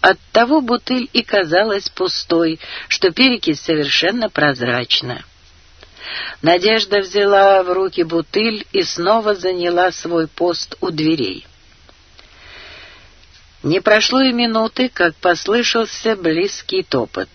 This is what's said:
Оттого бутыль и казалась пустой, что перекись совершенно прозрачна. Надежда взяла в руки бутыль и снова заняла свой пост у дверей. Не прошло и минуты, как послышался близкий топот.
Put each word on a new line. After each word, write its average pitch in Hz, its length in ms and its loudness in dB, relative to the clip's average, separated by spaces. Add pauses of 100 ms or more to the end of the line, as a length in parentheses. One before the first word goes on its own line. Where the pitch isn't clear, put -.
Оттого 233 600 2
бутыль 240 500 -4
и 240 120 -2
казалась 196 640 0
пустой, 165 680 -2 (280)
что - 240 0
перекись 220 500 2
совершенно 170 680 -2
прозрачна. 123 960 -2 (1200)
Надежда 202 560 2
взяла 196 640 4
в 180 100 -2
руки 185 300 -2
бутыль 196 680 -2
и 190 120 0
снова 208 500 0
заняла 180 580 0
свой 165 360 -2
пост - 540 -4
у 185 100 -4
дверей. 156 560 -2 (2250)
Не 165 180 0
прошло 214 400 2
и 262 100 4
минуты, 233 560 0
как 170 280 0
послышался 220 1000 -2
близкий 180 680 -4
топот. - 520 -4